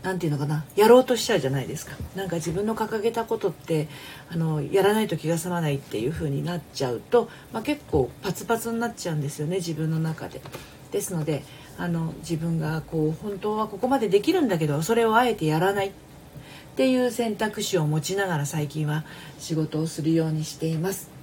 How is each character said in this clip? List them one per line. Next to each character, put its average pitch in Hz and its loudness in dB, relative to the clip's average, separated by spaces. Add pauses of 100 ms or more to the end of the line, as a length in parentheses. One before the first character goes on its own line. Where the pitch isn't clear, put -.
な 190 -4
ん 180 -4
て 175 -2
い - 2
う 147 2
の 143 0
か 147 -2
な、 151 -2 (120)
や 220 8
ろ 240 12
う 254 6
と 254 2
し 226 -2
ち 240 2
ゃ 202 6
う 165 4
じ 175 0
ゃ - 2
な 139 0
い 117 -4
で - -6
す - -10
か。 - -14 (180)
な 190 -4
ん - -6
か 170 -2
自 165 -4
分 202 0
の 220 0
掲 220 -2
げ 226 2
た 226 -2
こ 226 -2
と 208 0
っ 170 0
て、 156 -2 (420)
あ 170 -4
の、 160 0
や - 2
ら - 6
な 220 4
い 202 0
と 165 -2
気 151 -6
が 165 2
済 170 -4
ま 175 -2
な 156 0
い 143 2
っ 135 -4
て - -8
い 113 -2
う 156 -2
風 160 -4
に 139 -2
な 170 -4
っ - -6 (120)
ち - -4
ゃ 123 -2
う 113 -4
と、 233 2 (240)
ま 226 -6
あ、 - -10
結 294 -2
構 131 2 (140)
パ 175 -2
ツ 185 -8
パ 226 0
ツ 226 -4
に 233 -2
な 233 0
っ 226 -4
ち - -6
ゃ 170 -2
う 151 -2
ん 151 -2
で 139 -2
す 147 -8
よ 151 -2
ね、 180 -2
自 170 -4
分 156 -2
の 160 0
中 160 -4
で。 - -14 (520)
で 202 0
す 190 -6
の 160 -2
で、 151 0 (360)
あ 175 -4
の、 165 -2
自 170 -4
分 165 -2
が 156 -2
こ 156 0
う、 160 -4
本 202 -6
当 214 -2
は 214 0
こ 196 -10
こ 247 0
ま 269 4
で 220 2
で 196 6
き 311 2
る 370 4
ん 294 4
だ 190 2
け 156 2
ど、 147 0
そ 226 2
れ 233 4
を 220 6
あ 247 6
え 233 2
て 160 -2
や 156 4
ら 392 4
な 403 0
い 392 -2
っ - -10 (840)
て 262 4
い 254 4
う 240 2
選 226 -2
択 214 -2
肢 196 -2
を 160 4
持 151 2
ち 185 -4
な 196 0
が 165 0
ら 143 -2
最 147 -2
近 151 -2
は 151 -2 (360)
仕 - -4
事 156 -2
を 160 0
す - -8
る 160 2
よ 160 4
う - 0
に 156 -2
し - -10
て - -6
い 160 0
ま 185 -2
す。 - -10 (120)